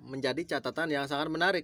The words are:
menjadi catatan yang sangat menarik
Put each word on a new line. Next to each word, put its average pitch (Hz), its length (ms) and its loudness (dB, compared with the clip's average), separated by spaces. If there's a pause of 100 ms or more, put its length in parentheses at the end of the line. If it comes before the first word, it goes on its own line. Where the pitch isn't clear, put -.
menjadi 135 560 -2
catatan 156 320 -2
yang 139 160 0
sangat 151 240 -2
menarik 170 340 2